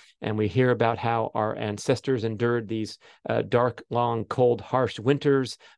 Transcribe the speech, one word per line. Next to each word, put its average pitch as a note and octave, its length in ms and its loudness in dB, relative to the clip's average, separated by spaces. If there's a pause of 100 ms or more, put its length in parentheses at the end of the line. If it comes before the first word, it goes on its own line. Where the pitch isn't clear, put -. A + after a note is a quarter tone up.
(220)
And G#2+ 160 -2
we G#2+ 100 2
hear B2+ 240 2
about A#2 260 2
how A#2 360 -2
our G#2+ 220 -2
ancestors A2 680 -2
endured A2+ 440 0
these, G#2+ 300 -6 (320)
uh, A2+ 120 0
dark, A#2 480 0
long, A#2+ 360 0
cold, A#2+ 360 2
harsh B2 380 -2
winters C#3 580 2 (200)